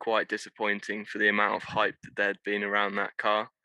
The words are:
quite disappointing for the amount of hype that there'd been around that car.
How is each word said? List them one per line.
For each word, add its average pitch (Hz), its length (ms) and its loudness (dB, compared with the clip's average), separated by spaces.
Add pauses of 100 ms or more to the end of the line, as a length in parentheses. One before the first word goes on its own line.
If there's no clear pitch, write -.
quite 110 260 0
disappointing 104 800 -4
for - 120 -10
the 104 120 6
amount 104 260 2
of 92 80 -4
hype 107 400 0
that - 140 -20
there'd 101 260 0
been 104 200 -2
around 101 320 0
that 101 220 -4
car. 107 320 0 (160)